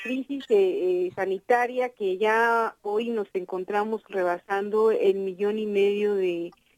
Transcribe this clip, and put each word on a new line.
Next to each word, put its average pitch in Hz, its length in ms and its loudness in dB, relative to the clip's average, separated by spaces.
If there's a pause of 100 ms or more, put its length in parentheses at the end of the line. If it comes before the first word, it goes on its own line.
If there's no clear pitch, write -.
crisis, 262 460 -6
eh, 180 580 2
eh, 185 80 -6
sanitaria 240 760 -2
que 190 280 -4
ya 226 640 2
hoy 214 280 -2
nos 214 240 -2
encontramos 202 760 -4
rebasando 196 840 0
el 196 280 2
millón 196 420 -2
y 214 60 -2
medio 202 500 2
de, 175 340 -2 (280)